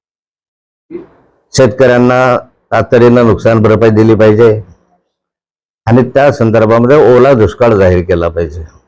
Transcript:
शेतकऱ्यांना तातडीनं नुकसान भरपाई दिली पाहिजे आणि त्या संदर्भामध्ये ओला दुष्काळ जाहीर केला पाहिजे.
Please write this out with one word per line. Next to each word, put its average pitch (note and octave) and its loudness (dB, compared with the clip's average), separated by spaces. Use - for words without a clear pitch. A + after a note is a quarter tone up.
शेतकऱ्यांना B2 0
तातडीनं A#2+ 0
नुकसान A2+ 0
भरपाई A2 0
दिली A2 2
पाहिजे G#2+ 2
आणि A#2+ 2
त्या C3+ 0
संदर्भामध्ये A#2 0
ओला B2+ 2
दुष्काळ A2+ 0
जाहीर F2+ 0
केला E2+ -4
पाहिजे. E2 -10